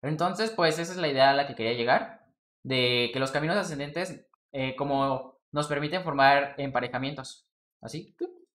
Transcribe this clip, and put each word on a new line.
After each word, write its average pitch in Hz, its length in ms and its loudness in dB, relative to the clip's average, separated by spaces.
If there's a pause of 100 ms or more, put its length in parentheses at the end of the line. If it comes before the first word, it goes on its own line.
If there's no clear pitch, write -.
Entonces, 180 480 -2
pues, 170 300 2
esa 170 120 -4
es 180 60 -8
la 175 100 0
idea 135 220 6
a 139 40 4
la 143 120 2
que 135 80 -10
quería 113 200 -2
llegar, 123 520 0 (380)
de 123 500 2
que 131 60 -4
los 131 120 -2
caminos 156 240 0
ascendentes, 160 720 -6 (240)
eh, 131 240 -4
como 139 640 -2 (120)
nos 147 160 -2
permiten 151 360 -2
formar 139 540 4
emparejamientos, 135 920 -6 (340)
así, 151 360 -12
¡tup! 359 140 -8 (260)